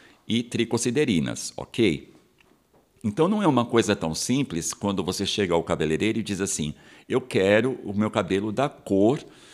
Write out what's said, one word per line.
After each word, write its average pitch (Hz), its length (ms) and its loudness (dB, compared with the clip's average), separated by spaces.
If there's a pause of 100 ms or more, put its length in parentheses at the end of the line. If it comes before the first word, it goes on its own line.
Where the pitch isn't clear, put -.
(260)
e 113 160 -2
tricosiderinas, 117 1160 -2
ok? 85 560 0 (920)
Então 131 240 2
não 214 160 0
é 185 40 2
uma 127 180 2
coisa 113 280 2
tão 82 220 -2
simples 123 580 -2
quando 98 300 -2
você 92 220 -4
chega 90 280 0
ao 85 100 2
cabeleireiro 82 560 0
e 107 40 -4
diz 95 160 -6
assim, 80 340 -4 (360)
"Eu 120 100 0
quero 113 640 2
o 101 100 -8
meu 104 160 0
cabelo 101 440 0
da 135 160 0
cor 107 520 2 (320)